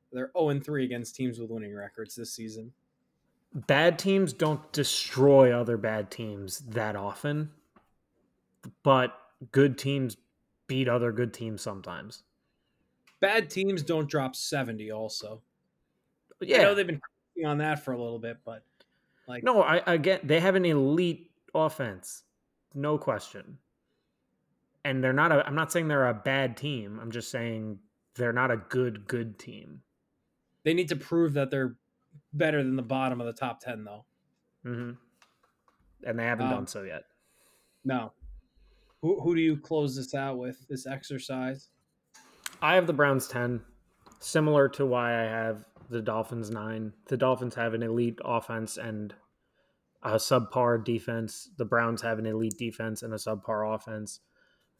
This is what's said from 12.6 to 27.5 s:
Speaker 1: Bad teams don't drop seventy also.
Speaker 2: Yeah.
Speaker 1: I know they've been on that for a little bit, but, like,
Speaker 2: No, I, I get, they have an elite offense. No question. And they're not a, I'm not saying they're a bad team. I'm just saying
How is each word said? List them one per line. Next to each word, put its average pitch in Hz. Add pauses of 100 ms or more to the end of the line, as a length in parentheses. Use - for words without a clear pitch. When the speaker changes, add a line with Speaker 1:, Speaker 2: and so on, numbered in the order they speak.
Speaker 1:
Bad 202
teams 190
don't 156
drop 131
seventy 113
also. 110 (960)
Speaker 2:
Yeah. 240
Speaker 1:
I 202
know 202
they've 196
been 156 (460)
on 147
that 151
for 131
a 120
little 117
bit, 117
but, 113 (640)
like, 123
Speaker 2:
No, 233
I, 160
I 170
get, 160
they 156
have 185
an 185
elite 156 (240)
offense. 131 (500)
No 147
question. 113 (1200)
And 131
they're 131
not 156
a, 151
I'm 139
not 156
saying 165
they're 139
a 117
bad 131
team. 113
I'm 113
just 113
saying 110 (360)